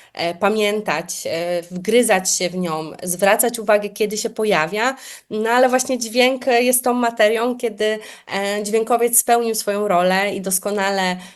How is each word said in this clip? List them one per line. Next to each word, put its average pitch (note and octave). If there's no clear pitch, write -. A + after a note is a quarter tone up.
e, E3+
pamiętać, G#3
e, F3
wgryzać G3+
się F3+
w F3+
nią, D#3+
zwracać G3+
uwagę, G#3
kiedy G#3
się A3
pojawia, G#3+
no G#3+
ale B3
właśnie B3+
dźwięk, B3
e, B3
jest B3+
tą B3
materią, A#3
kiedy, G#3+
e, G#3+
dźwiękowiec A3+
spełnił A#3
swoją G#3
rolę F#3
i F#3+
doskonale, G3